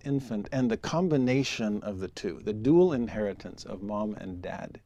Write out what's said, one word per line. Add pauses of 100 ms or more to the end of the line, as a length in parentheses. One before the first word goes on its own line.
infant
and
the
combination
of
the
two,
the
dual
inheritance
of
mom
and
dad